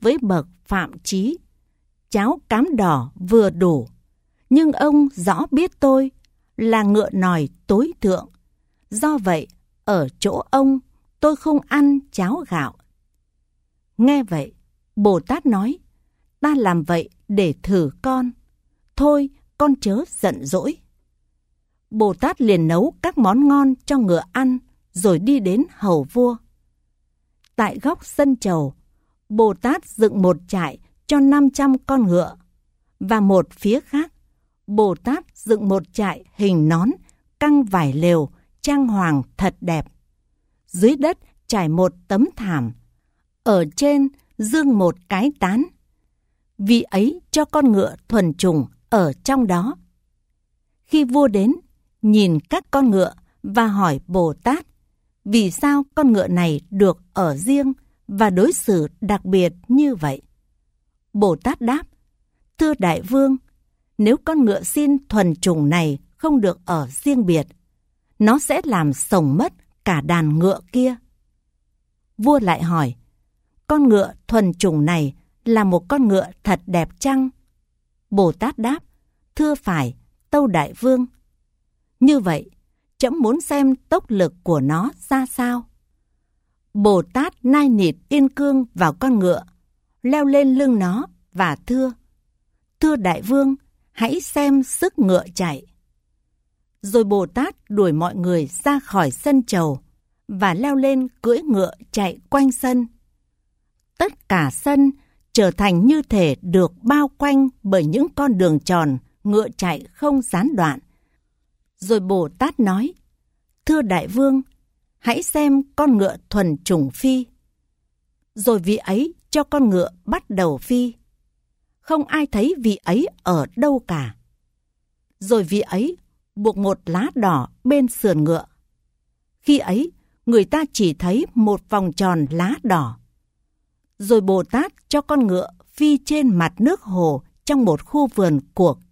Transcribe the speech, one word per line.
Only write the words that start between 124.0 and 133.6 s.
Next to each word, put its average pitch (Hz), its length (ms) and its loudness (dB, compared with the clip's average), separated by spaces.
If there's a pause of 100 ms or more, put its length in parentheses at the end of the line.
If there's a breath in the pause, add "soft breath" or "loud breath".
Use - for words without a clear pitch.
Rồi 202 260 0
vị 196 160 -2
ấy 269 360 -4 (400)
buộc 208 200 -2
một 196 300 -2
lá 196 280 -4
đỏ 175 340 -2 (160)
bên 262 240 2
sườn 160 360 0
ngựa. 165 200 -2 (960)
Khi 294 180 2
ấy, 247 340 -4 (340)
người 233 180 4
ta 302 280 -2
chỉ 175 220 0
thấy 196 400 -2
một 214 340 0
vòng 190 240 -2
tròn 175 380 -2
lá 180 320 -2
đỏ. 156 360 -2 (1000)